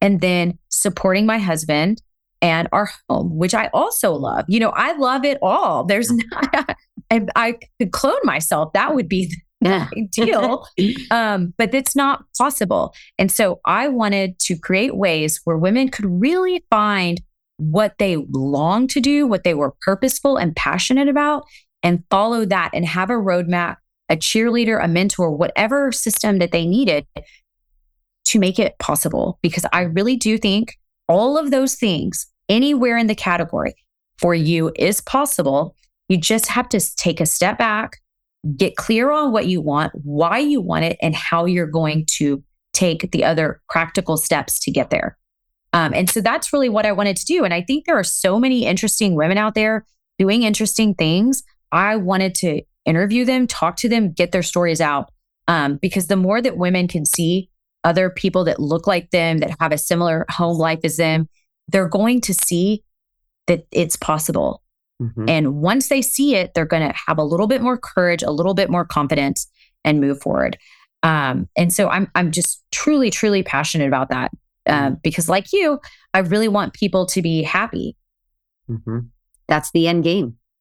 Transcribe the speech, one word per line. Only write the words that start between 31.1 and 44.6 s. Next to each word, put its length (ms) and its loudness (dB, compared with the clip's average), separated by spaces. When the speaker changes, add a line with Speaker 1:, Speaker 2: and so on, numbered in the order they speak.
Speaker 1:
of 120 -2
those 240 2
things 520 -2
anywhere 480 2
in 100 2
the 80 2
category 600 -2
for 160 2
you 420 2
is 240 0
possible. 760 -2
You 100 4
just 300 0
have 220 -2
to 80 0
s-, 160 -4
take 260 -2
a 60 0
step 320 0
back, 400 -2
get 200 0
clear 340 0
on 220 0
what 140 0
you 140 0
want, 340 0
why 440 -2
you 220 0
want 240 0
it, 180 -2
and 120 2
how 300 0
you're 220 0
going 400 0
to 260 0
take 400 0
the 120 2
other 440 0
practical 480 -2
steps 440 -2